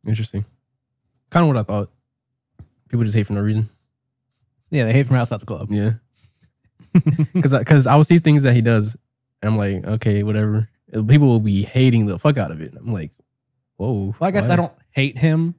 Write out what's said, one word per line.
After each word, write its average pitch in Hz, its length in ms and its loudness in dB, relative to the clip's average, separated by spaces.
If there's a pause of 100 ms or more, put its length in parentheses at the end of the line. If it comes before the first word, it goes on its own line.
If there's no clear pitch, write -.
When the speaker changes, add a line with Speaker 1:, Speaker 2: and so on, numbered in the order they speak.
Speaker 1:
Interesting. 110 400 -6 (840)
Kinda 170 160 2
what 135 100 0
I 107 60 -2
thought. 101 260 -6 (960)
People 117 160 -2
just 107 140 -2
hate 104 80 0
for - 80 -6
no 101 80 -4
reason. 107 260 -2 (1000)
Speaker 2:
Yeah, 139 160 0
they 113 80 0
hate 135 140 2
from 135 80 0
outside 117 240 -2
the - 80 -20
club. 101 240 -10
Speaker 1:
Yeah. 104 220 0 (1000)
Speaker 2:
<laughs> 160 480 0
Speaker 1:
'Cause 139 120 2
I, 120 100 0
'cause 135 240 4
I 135 80 4
will 151 80 6
see 170 160 4
things 147 240 2
that 127 100 4
he 120 80 2
does, 110 340 0 (460)
and 104 100 -4
I'm 110 60 0
like, 98 280 -4
"Okay, 104 380 -2
whatever." 107 460 -2 (220)
People 131 380 2
will 117 100 2
be 104 240 -2
hating 120 420 2
the 92 140 -6
fuck 147 180 0
out 87 140 -4
of 78 100 -12
it. 78 160 -16
I'm 117 160 -10
like, 80 180 -8 (640)
"Whoa, 101 420 -4
Speaker 2:
Well, 170 80 0
I 196 40 0
guess 143 160 0
Speaker 1:
why?" 151 60 2
Speaker 2:
I - 40 2
don't 170 160 -2 (180)
hate 135 260 -4
him. 160 420 0